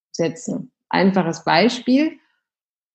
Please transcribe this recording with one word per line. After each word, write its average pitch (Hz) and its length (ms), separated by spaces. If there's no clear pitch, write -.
Das - 80
ist 165 100
jetzt - 200
ein - 220
einfaches 170 540
Beispiel. 247 760